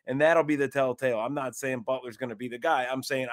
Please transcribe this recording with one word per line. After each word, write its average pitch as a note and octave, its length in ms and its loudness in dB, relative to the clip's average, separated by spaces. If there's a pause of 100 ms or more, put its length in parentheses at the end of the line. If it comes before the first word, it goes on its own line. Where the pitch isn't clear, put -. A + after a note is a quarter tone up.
And C3+ 140 -2
that'll D#3+ 240 6
be D3 120 2
the C#3 120 0
telltale. B2+ 500 0
I'm B2 160 -4
not C3 220 -6
saying A#2+ 240 -4
Butler's B2 380 -4
gonna A#2+ 180 -8
be A#2+ 120 -8
the A#2+ 100 -8
guy. C3+ 300 2
I'm C3 140 -4
saying C3 300 -2